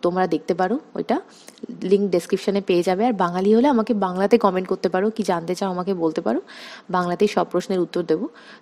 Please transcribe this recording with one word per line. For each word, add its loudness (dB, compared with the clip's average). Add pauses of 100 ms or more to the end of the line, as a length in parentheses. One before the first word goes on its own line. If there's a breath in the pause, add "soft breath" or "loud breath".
তোমরা 0
দেখতে -2
পারো, 0 (160)
ওইটা -2 (640 loud breath)
লিংক 2
ডেসক্রিপশনে -2
পেয়ে 2
যাবে। 0
আর 2
বাঙালি 2
হলে 6
আমাকে 2
বাংলাতে 2
কমেন্ট 2
করতে -2
পারো, 0
কি -4
জানতে -2
চাও -4
আমাকে -4
বলতে 0
পারো, -2 (500 loud breath)
বাংলাতেই 2
সব 0
প্রশ্নের -2
उत्तर -2
देबो। -2 (300 loud breath)